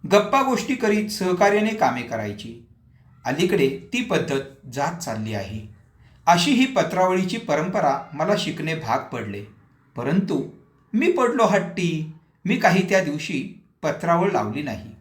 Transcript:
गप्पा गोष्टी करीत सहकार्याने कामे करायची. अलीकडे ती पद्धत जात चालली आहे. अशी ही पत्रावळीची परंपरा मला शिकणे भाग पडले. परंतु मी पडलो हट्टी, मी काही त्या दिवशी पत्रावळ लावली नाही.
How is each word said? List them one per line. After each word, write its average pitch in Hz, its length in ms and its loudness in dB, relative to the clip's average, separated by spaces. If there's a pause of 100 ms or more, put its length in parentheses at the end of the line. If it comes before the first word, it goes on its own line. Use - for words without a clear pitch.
(120)
गप्पा 208 300 4
गोष्टी 254 320 0
करीत 214 340 0
सहकार्याने 208 640 2
कामे 127 320 0
करायची. 113 640 -8 (580)
अलीकडे 143 680 0
ती 247 100 0
पद्धत - 720 -4
जात 143 260 -4
चालली 110 360 -6
आहे. 104 400 -8 (520)
अशी 175 240 6
ही 262 160 6
पत्रावळीची 185 720 2
परंपरा 160 760 0
मला 160 260 0
शिकणे 160 360 -4
भाग 120 240 -2
पडले. 101 460 -8 (520)
परंतु 165 520 0 (440)
मी 311 200 2
पडलो 233 340 4
हट्टी, 170 680 0 (320)
मी 180 120 2
काही 175 320 4
त्या 190 160 2
दिवशी 151 600 -6 (180)
पत्रावळ 170 480 0
लावली 113 320 -2
नाही. 110 380 -10